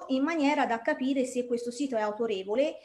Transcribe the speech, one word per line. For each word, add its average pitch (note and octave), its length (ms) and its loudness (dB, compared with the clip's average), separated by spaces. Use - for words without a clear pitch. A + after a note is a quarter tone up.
in C4 140 2
maniera D4 440 2
da A3+ 160 0
capire C4+ 420 0
se B3 220 -2
questo A#3+ 260 -2
sito C4 240 -2
è G#3+ 40 0
autorevole G#3+ 840 0